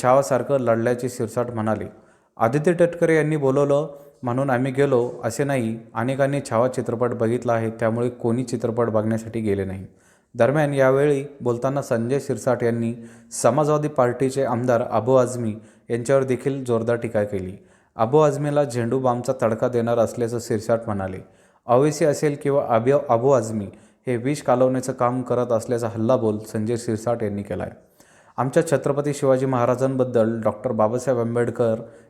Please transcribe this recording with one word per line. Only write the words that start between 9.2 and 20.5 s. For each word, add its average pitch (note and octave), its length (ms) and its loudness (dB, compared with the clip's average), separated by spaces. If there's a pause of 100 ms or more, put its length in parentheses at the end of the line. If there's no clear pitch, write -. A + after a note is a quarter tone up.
गेले G2 240 0
नाही. F#2+ 220 -10 (500)
दरम्यान C#3+ 380 2
यावेळी C#3 500 4 (160)
बोलताना B2 420 -2
संजय A#2+ 380 0
शिरसाट A#2+ 420 -2
यांनी A#2 320 0 (480)
समाजवादी D3 460 2
पार्टीचे C3 560 0
आमदार A#2+ 380 2
अबू A#2+ 320 0
आझमी A#2+ 420 2 (340)
यांच्यावर B2 320 0
देखील B2+ 420 -2
जोरदार A#2 320 0
टीका A2 280 -2
केली. F#2+ 280 -6 (440)
अबू C3 220 2
आझमीला D3 460 2
झेंडू B2 340 -2
बामचा B2 340 0 (100)
तडका A2+ 260 0
देणार A#2 300 0
असल्याचं A#2 420 0
शिरसाट A2+ 460 -2